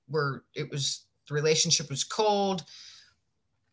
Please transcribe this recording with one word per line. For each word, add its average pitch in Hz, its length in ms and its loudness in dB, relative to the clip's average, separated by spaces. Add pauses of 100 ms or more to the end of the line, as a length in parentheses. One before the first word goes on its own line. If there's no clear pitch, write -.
were, 139 360 -2 (100)
it - 160 -6
was, - 340 -4 (220)
the 143 80 -8
relationship 156 560 2
was 135 120 -4
cold. 202 600 2 (1080)